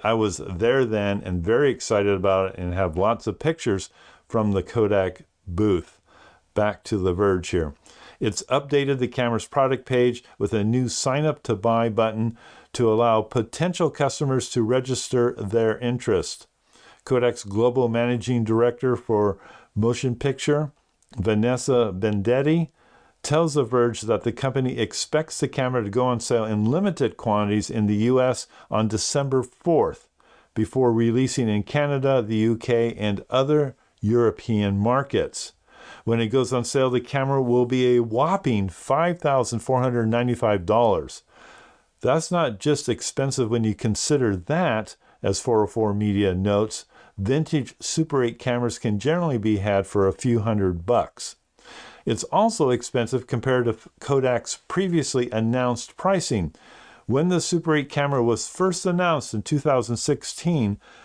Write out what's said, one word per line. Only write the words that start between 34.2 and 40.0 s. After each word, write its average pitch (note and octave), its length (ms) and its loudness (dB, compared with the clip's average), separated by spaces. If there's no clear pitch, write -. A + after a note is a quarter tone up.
markets. A#2 760 -2
When A#2 160 0
it A2 80 0
goes B2+ 240 0
on B2 120 0
sale, C3 260 0
the B2 100 0
camera C3+ 420 -2
will B2 220 2
be B2 320 2
a A#2+ 60 4
whopping A#2+ 640 0
five E3+ 500 -2
thousand B2+ 420 0
four B2+ 220 0
hundred A#2+ 240 0